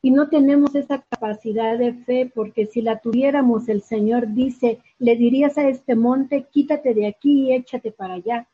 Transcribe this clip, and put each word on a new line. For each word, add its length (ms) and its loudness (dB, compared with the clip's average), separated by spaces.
Y 80 2
no 180 4
tenemos 460 4
esa 280 -4
capacidad 760 -6
de 140 0
fe, 400 -4
porque 340 -4
si 160 -4
la 160 -2
tuviéramos, 680 0
el 140 -2
Señor 520 -2
dice, 460 -2
le 180 2
dirías 420 2
a 100 2
este 260 -2
monte, 560 0
"Quítate 440 0
de 120 0
aquí 420 0
y 40 2
échate 400 -4
para 220 -12
allá. 400 -6